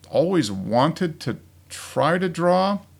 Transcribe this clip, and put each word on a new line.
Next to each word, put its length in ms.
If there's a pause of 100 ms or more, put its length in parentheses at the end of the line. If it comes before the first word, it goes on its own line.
always 420
wanted 720
to 160 (320)
try 480
to 100
draw, 520 (200)